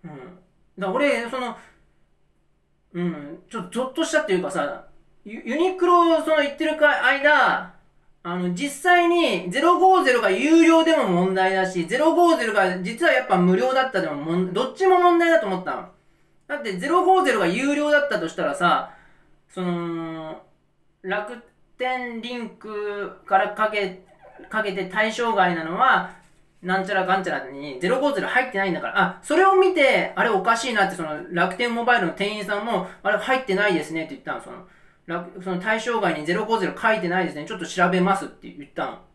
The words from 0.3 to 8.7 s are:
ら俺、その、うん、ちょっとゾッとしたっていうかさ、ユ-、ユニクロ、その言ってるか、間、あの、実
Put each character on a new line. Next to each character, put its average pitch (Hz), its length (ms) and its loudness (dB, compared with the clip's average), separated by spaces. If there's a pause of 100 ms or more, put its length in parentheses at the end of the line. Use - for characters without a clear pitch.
ら 196 120 -4
俺、 240 380 0
そ 262 100 -8
の、 240 180 -8 (1400)
う 175 60 -6
ん、 151 500 -6
ち 233 60 -12
ょ 202 40 -6
っ 180 80 -12
と - 20 -18
ゾ 240 160 -4
ッ - 60 -12
と 320 120 -2
し - 80 -4
た 302 100 2
っ - 40 -6
て 202 60 0
い 180 80 2
う - 20 -8
か 143 80 -6
さ、 143 360 -6 (380)
ユ-、 214 200 -14
ユ 247 120 -4
ニ 370 200 0
ク 359 100 0
ロ、 339 360 4
そ 311 80 -4
の 311 80 4
言 285 140 0
っ - 40 -14
て 311 80 -4
る 311 120 -2
か、 294 280 2
間、 277 680 2 (520)
あ 175 120 -6
の、 180 160 -2
実 285 280 -6